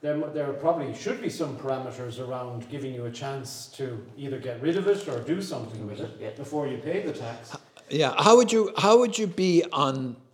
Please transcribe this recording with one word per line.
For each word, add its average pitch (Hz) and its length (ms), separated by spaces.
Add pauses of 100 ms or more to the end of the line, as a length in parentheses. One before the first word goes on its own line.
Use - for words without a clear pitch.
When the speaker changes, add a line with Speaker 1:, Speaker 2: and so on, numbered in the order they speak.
Speaker 1:
there, 151 180 (160)
there 143 200
probably 156 420
should - 260
be 175 80
some 143 280
parameters 123 600
around 123 500
giving 131 240
you 120 120
a 117 80
chance 139 640
to 123 280 (120)
either 139 220
get 120 220
rid 160 160
of 196 120
it 196 200
or 123 120
do 151 200
something 113 460
with 101 140
it 113 100 (100)
Speaker 2:
Yeah. 107 100
Speaker 1:
before 143 360
you 127 120
pay 180 240
the 160 100
tax. - 440 (320)
Speaker 3:
Yeah, 139 300
how 208 180
would 247 140
you, 220 280
how 214 200
would 240 180
you 214 120
be 175 340 (100)
on 135 440 (180)